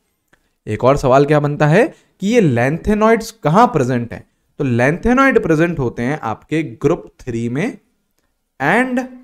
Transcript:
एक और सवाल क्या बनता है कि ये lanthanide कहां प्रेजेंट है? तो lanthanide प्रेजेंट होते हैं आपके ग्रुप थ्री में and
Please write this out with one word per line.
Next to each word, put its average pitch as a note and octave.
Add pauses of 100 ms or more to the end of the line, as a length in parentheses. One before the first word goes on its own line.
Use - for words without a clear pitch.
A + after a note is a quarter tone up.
(680)
एक G#2+
और C3+
सवाल C#3
क्या D3
बनता D3
है F#3+ (360)
कि F#3+
ये A#3 (140)
lanthanide G#3 (140)
कहां F#3
प्रेजेंट B2+
है? - (320)
तो -
lanthanide G#3+
प्रेजेंट E3
होते A#2+
हैं C#3+
आपके A2+
ग्रुप C#3+
थ्री A#2
में D#3 (840)
and B3 (200)